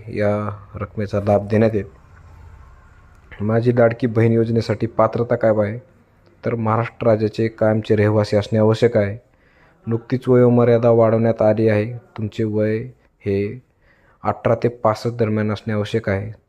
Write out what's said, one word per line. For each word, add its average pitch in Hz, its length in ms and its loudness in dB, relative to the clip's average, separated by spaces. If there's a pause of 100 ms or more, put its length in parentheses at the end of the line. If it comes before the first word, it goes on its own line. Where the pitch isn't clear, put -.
(180)
या 104 120 0 (440)
रकमेचा 101 460 -6
लाभ 104 280 0
देण्यात 110 260 2
येईल. 98 120 -4 (1500)
माझी 113 360 0
लाडकी 120 300 2
बहीण 113 260 2
योजनेसाठी 113 540 0
पात्रता 117 500 0
काय 113 220 0
आहे 107 200 -2 (640)
तर 117 100 -4
महाराष्ट्र 117 520 -2
राज्याचे 110 420 0
कायमचे 110 480 0
रहिवासी 104 400 2
असणे 104 220 0
आवश्यक 110 380 2
आहे. 104 220 -2 (680)
नुकतीच 117 420 -4
वयोमर्यादा 120 640 4
वाढवण्यात 113 520 2
आली 107 260 2
आहे. 110 300 -2 (180)
तुमचे 110 280 -6
वय 107 340 -2 (420)
हे 101 420 -4 (600)
अठरा 107 320 0
ते 120 140 -2
पासष्ट 117 480 -2
दरम्यान 107 360 -2
असणे 107 220 -6
आवश्यक 107 340 -4
आहे. 101 240 -4 (160)